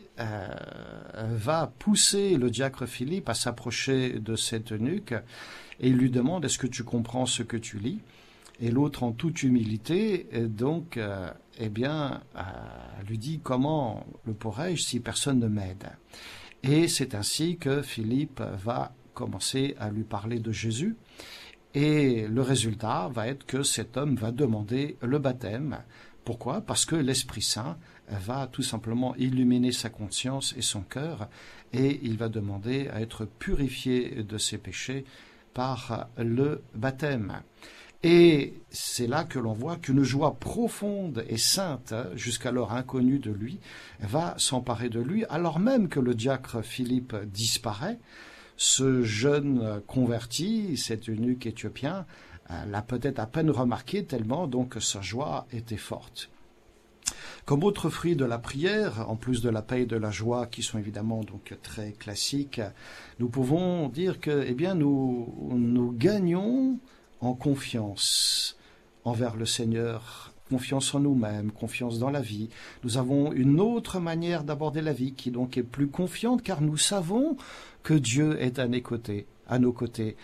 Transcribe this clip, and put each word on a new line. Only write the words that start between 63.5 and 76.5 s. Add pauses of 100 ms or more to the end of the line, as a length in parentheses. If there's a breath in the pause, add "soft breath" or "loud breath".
dire
que,
eh
bien,
nous, (180)
nous
gagnons (420 loud breath)
en
confiance (480 loud breath)
envers
le
Seigneur, (160)
confiance
en
nous-mêmes,
confiance
dans
la
vie. (340 loud breath)
Nous
avons
une
autre
manière
d'aborder
la
vie
qui
donc
est
plus
confiante,
car